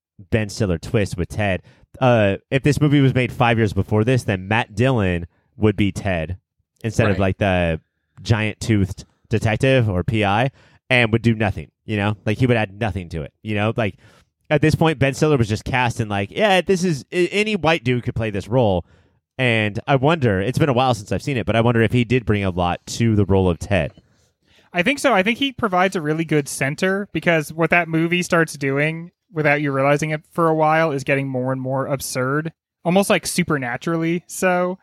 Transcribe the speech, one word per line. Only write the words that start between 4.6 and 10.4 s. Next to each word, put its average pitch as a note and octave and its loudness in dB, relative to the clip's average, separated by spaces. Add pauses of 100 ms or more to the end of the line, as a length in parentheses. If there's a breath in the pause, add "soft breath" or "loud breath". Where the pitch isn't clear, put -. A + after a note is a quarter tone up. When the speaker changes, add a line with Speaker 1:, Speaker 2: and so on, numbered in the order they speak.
Speaker 1:
Dillon G2 0 (300)
would G#2+ 2
be G2+ 2
Ted F2+ -6 (460)
instead A2+ 0
of, F#2+ 0
Speaker 2:
Right. F2+ -2
Speaker 1:
like, F#2+ 0
the F2+ 0 (420)
giant-toothed G#2 0 (240)
detective A#2 2
or F2+ -2
P A2 0
I A2 0 (380 soft breath)